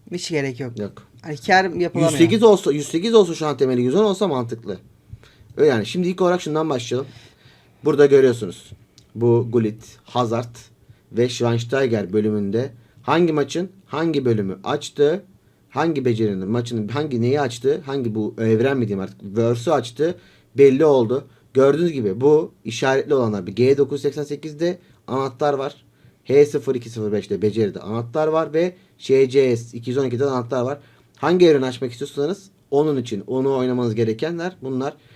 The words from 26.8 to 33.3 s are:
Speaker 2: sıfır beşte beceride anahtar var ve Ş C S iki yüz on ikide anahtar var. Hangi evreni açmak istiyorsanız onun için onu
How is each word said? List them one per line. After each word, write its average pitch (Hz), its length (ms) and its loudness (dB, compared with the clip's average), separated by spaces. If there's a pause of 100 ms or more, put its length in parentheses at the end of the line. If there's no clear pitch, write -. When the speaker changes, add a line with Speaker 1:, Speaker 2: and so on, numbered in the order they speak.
Speaker 2:
sıfır 110 220 -6
beşte 101 300 -4
beceride 101 380 0
anahtar 117 480 -4
var 156 260 -2
ve 175 220 0 (220)
Ş 135 320 2
C 127 280 2
S 117 200 -12
iki 117 120 -10
yüz 123 80 -2
on 135 80 0
ikide 123 200 -2
anahtar 127 360 -4
var. 139 180 -6 (380)
Hangi 175 300 4
evreni 139 180 4
açmak 127 260 -6
istiyorsanız 143 580 -8 (220)
onun 147 260 2
için 113 300 -6
onu 131 300 -2